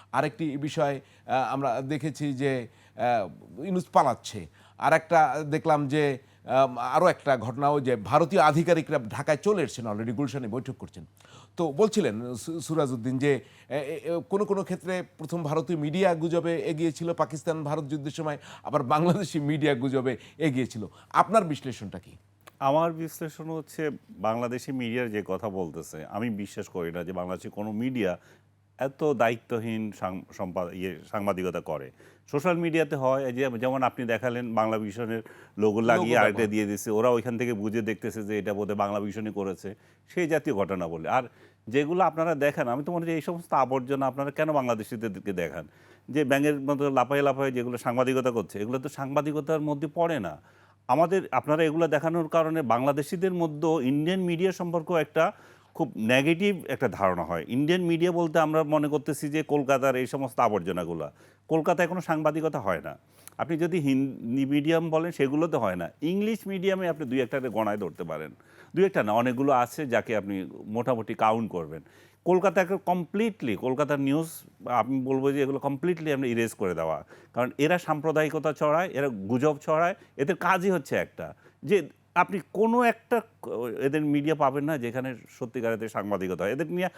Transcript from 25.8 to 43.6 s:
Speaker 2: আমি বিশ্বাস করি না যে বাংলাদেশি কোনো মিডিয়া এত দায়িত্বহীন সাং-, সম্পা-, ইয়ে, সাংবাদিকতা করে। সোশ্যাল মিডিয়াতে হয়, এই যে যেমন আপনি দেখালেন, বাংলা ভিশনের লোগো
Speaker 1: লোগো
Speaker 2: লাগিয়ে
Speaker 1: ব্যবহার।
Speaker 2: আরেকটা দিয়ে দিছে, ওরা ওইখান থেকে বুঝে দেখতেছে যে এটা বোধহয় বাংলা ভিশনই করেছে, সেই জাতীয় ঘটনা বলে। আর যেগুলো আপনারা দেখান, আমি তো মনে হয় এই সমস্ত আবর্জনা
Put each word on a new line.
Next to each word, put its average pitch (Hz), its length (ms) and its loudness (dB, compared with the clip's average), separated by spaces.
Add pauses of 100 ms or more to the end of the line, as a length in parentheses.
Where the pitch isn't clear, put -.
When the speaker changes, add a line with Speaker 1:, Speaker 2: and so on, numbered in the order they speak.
Speaker 2:
আমি 110 240 -4
বিশ্বাস 101 380 -8
করি 85 240 -6
না 87 120 -6
যে 85 80 -10
বাংলাদেশি 92 380 -6
কোনো 107 220 -8
মিডিয়া 110 460 -2 (600)
এত 147 360 0
দায়িত্বহীন 113 840 -2
সাং-, 92 340 -6
সম্পা-, 90 400 -6
ইয়ে, 90 260 -6 (120)
সাংবাদিকতা 92 500 -2
করে। 69 300 -8 (400)
সোশ্যাল 165 260 0
মিডিয়াতে 160 380 0
হয়, 135 300 0
এই 123 80 -4
যে 131 160 0 (100)
যেমন 127 240 0
আপনি 123 220 0
দেখালেন, 117 500 -2
বাংলা 110 220 2
ভিশনের 110 400 -4
লোগো 110 80 -8 (320)
Speaker 1:
লোগো 107 240 4
Speaker 2:
লাগিয়ে 113 240 6
Speaker 1:
ব্যবহার। 117 180 6
Speaker 2:
আরেকটা 107 220 4
দিয়ে 107 200 2
দিছে, 101 260 -4
ওরা 110 180 4
ওইখান 120 280 2
থেকে 120 160 -2
বুঝে 107 280 -2
দেখতেছে 107 420 -4
যে 104 160 -2
এটা 101 140 -2
বোধহয় 101 220 -2
বাংলা 101 240 0
ভিশনই 107 320 -6
করেছে, 95 440 -6 (380)
সেই 175 140 0
জাতীয় 147 280 0
ঘটনা 92 320 -2
বলে। 80 220 -6
আর 127 140 2 (440)
যেগুলো 147 360 2
আপনারা 165 320 0
দেখান, 143 320 0
আমি 127 160 -2
তো 185 80 -6
মনে 170 140 -4
হয় 165 80 -2
এই 156 80 -2
সমস্ত 170 320 -8
আবর্জনা 135 540 0